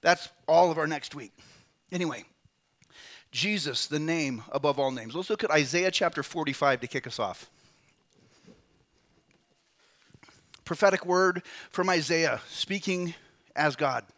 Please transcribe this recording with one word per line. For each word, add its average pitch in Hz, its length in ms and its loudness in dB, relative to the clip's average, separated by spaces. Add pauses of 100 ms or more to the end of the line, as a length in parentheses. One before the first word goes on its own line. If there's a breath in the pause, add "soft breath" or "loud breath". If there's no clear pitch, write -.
That's 170 300 2 (180)
all 170 220 6
of 156 80 -2
our 156 80 0
next 156 280 -6
week. 123 180 -14 (600 soft breath)
Anyway, 160 320 -4 (1040 loud breath)
Jesus, 147 560 -2
the 147 120 -2
name 151 520 -2
above 139 280 2
all 135 140 2
names. 117 220 -10
Let's 180 140 -6
look 214 160 0
at 214 60 0
Isaiah 156 400 2
chapter 170 320 0
forty-five 139 580 0
to 127 60 -10
kick 131 200 -6
us 120 120 -10
off. 98 320 -6 (3250 soft breath)
Prophetic 185 400 4
word 180 380 2 (280 loud breath)
from 185 200 0
Isaiah, 160 580 2
speaking 180 680 -4 (420 soft breath)
as 147 180 2
God. 127 320 -2 (120)